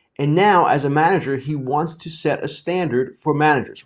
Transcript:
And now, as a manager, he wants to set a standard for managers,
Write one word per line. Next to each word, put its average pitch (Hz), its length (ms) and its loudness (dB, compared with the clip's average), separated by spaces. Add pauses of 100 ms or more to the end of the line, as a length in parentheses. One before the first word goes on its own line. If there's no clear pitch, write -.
(180)
And 147 160 0
now, 185 320 4
as 143 180 2
a 143 60 0
manager, 151 460 0
he 135 180 -6
wants 147 420 -4
to - 140 -14
set - 320 -4
a 135 60 -6
standard 139 680 -4
for 151 160 -2
managers, 143 520 0